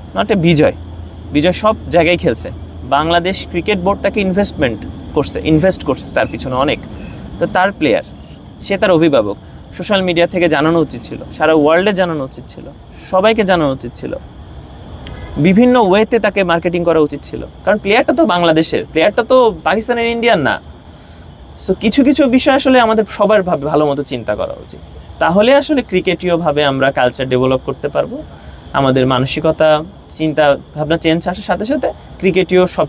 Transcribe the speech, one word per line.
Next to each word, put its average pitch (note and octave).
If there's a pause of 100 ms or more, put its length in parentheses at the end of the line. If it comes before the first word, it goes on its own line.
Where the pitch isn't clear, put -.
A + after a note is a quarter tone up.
(140)
not G3+
a G3+
বিজয়। D#3 (600)
বিজয় D3+
সব G#3+ (160)
জায়গায় E3+
খেলছে, B2 (340)
বাংলাদেশ E3
ক্রিকেট F#3+
বোর্ড F#3
তাকে G3+
ইনভেস্টমেন্ট F3 (340)
করছে, -
ইনভেস্ট D3+
করছে -
তার A#2
পিছনে B2+
অনেক, C3 (600)
তো E3+
তার F#3+
প্লেয়ার, C#3+ (600)
সে G3
তার G3
অভিভাবক, C#3 (400)
সোশ্যাল G3
মিডিয়া F3
থেকে F3
জানানো D#3
উচিত B2+
ছিল, - (200)
সারা D#3+
ওয়ার্ল্ডে E3
জানানো E3+
উচিত C3
ছিল, - (460)
সবাইকে G#3+
জানানো E3+
উচিত B2
ছিল, - (1200)
বিভিন্ন A3
ওয়েতে G#3+
তাকে G3+
মার্কেটিং F3
করা D#3+
উচিত D3
ছিল, - (180)
কারণ G#3
প্লেয়ারটা A3
তো D#4
বাংলাদেশের, E3
প্লেয়ারটা G#3+
তো A#3+ (100)
পাকিস্তানের, A3+
ইন্ডিয়ান A#3
না। A#2 (1080)
So, F#3+
কিছু A3+
কিছু C#4
বিষয় C4
আসলে C4
আমাদের A3
সবার G#3
ভাবে E3
ভালো D3+
মতো C#3+
চিন্তা A2+
করা F#2+
উচিত, - (380)
তাহলে G3+
আসলে C#4
ক্রিকেটীয়ভাবে E3+
আমরা C3+
কালচার C3
ডেভেলপ C3
করতে C#3+
পারবো। G3 (500)
আমাদের C3
মানসিকতা, D3+ (260)
চিন্তা D3+ (180)
ভাবনা D3+
চেঞ্জ E3
আসার F#3+
সাথে F#3+
সাথে B3+ (260)
ক্রিকেটীয় F#3
সব F3+